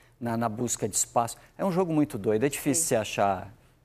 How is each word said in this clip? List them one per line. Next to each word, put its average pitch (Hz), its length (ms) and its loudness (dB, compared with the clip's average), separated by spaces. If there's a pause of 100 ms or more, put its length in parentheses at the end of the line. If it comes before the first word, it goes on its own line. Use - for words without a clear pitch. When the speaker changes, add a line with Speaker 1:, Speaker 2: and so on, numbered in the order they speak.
(200)
Speaker 1:
na, 117 160 -2
na 117 120 0
busca 113 400 -4
de 95 60 -6
espaço. - 420 -2 (200)
É - 80 -4
um 190 80 0
jogo 175 200 2
muito 147 260 2
doido, 110 260 2
é 143 40 4
difícil 143 340 -2
Speaker 2:
Sim. - 60 -2
Speaker 1:
você 127 80 2
achar. 101 560 0 (320)